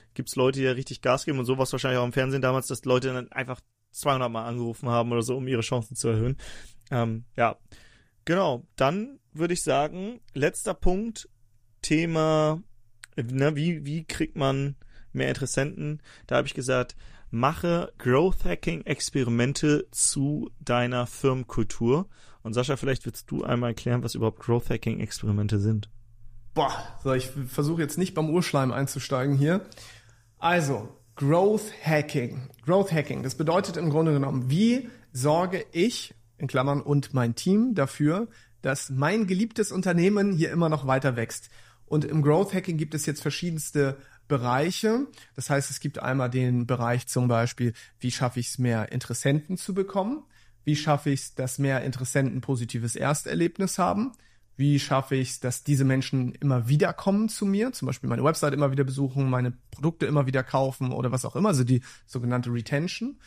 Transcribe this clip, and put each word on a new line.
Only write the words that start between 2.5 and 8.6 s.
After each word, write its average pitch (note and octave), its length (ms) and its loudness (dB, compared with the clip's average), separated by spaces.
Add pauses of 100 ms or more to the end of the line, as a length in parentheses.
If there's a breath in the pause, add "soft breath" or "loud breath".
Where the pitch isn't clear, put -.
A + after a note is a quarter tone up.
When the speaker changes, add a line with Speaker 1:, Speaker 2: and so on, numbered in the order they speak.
Speaker 1:
dass - 180 -8
Leute B2+ 300 2
dann B2 180 -8
einfach C3 300 -8 (280)
zweihundert C3 420 0
Mal A2+ 140 -6
angerufen A#2 420 -6
haben A#2 240 2
oder A#2 80 2
so, B2 160 -2
um C3 100 -6
ihre C3 140 0
Chancen A#2+ 360 -4
zu - 120 -2
erhöhen. A#2 300 0 (520 loud breath)
Ähm, A2+ 360 -2 (100)
ja, A#2 220 2 (640 soft breath)
genau, E3 420 0 (100)